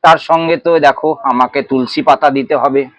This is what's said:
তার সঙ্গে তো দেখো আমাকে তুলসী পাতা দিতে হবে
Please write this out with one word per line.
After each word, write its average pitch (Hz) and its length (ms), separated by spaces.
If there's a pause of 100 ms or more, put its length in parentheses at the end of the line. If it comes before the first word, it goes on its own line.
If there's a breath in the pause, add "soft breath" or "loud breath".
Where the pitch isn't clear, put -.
তার 165 140
সঙ্গে 165 380
তো 165 220
দেখো 147 300 (160)
আমাকে 127 380
তুলসী 131 400
পাতা 147 280
দিতে 135 260
হবে 135 260 (160)